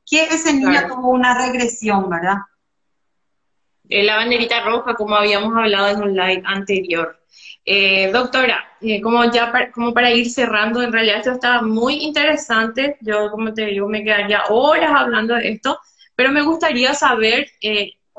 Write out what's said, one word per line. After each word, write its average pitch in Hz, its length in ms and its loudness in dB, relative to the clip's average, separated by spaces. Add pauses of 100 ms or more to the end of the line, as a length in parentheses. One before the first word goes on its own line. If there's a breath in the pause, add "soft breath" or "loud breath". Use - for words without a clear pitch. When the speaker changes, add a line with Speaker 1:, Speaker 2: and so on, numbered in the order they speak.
Speaker 1:
qué 311 160 2
ese 320 300 0
niño 269 160 2
Speaker 2:
Claro. 277 180 2
Speaker 1:
tuvo 254 220 -4
una 247 260 4
regresión, 233 720 0
verdad? 175 280 -2 (1500)
Speaker 2:
Eh, 202 160 0
la 214 120 2
banderita 233 480 0
roja, 233 300 -2
como 208 220 -2
habíamos 208 400 2
hablado 202 320 2
en 208 140 -2
un 202 140 0
live 185 280 0
anterior. 190 760 -4 (440 loud breath)
Eh, 190 480 2
doctora, 247 520 0 (160)
eh, 214 200 -2
como 233 300 2
ya 233 220 0
pa-, 247 200 -2
como 233 220 -4
para 240 180 2
ir 240 180 0
cerrando, 226 520 -2
en 233 100 -4
realidad 220 260 0
esto 247 140 -2
estaba 247 300 0
muy 226 340 0
interesante. 285 1040 -2
Yo, 214 300 -2
como 214 240 -6
te 220 120 -4
digo, 202 220 -4
me 214 160 -4
quedaría 208 460 0
horas 302 440 4
hablando 240 400 0
de 226 180 -2
esto, 254 260 -4 (380 soft breath)
pero 254 160 2
me 294 100 2
gustaría 294 520 0
saber, 254 540 0 (120)
eh, 208 340 -4 (240)